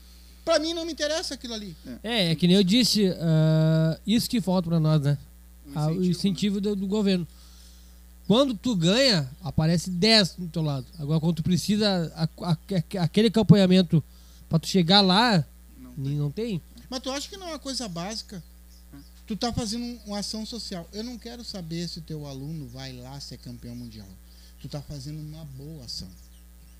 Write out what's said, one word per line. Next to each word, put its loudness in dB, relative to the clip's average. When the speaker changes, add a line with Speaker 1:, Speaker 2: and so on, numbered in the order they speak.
Speaker 1:
Pra 2
mim -2
não -6
me -8
interessa -4
aquilo -12
ali. -12
Speaker 2:
É. -6
Speaker 3:
É, 2
é 2
que 2
nem 6
eu 6
disse, 4
ah, 4
isso 2
que 0
falta 0
pra 2
nós, 4
né? 2
Speaker 2:
Um -10
Speaker 3:
Ah, -2
o 0
Speaker 2:
incentivo, -2
né? 2
Speaker 3:
incentivo 0
do, -2
do -4
governo. 0
Quando 4
tu -2
ganha, 2
aparece 0
dez 4
do -8
teu -4
lado. -2
Agora, 0
quando 2
tu -6
precisa, 0
a, -2
a, 4
a, -2
aquele 4
acompanhamento 6
pra 2
tu -2
chegar 6
lá, 4
Speaker 2:
Não -20
Speaker 3:
nem, -6
Speaker 2:
tem. -2
Speaker 3:
não 0
tem. -6
Speaker 1:
Mas -6
tu -6
acha -6
que -14
não -10
é -6
uma -8
coisa -8
básica? -10
Speaker 2:
É. -18
Speaker 1:
Tu -6
tá -2
fazendo -4
um, -10
uma -6
ação -8
social. -10
Eu -10
não -12
quero -16
saber -8
se -12
o -14
teu -10
aluno -10
vai -14
lá -14
ser -14
campeão -14
mundial. -14
Tu -14
tá -10
fazendo -12
uma -14
boa -16
ação. -12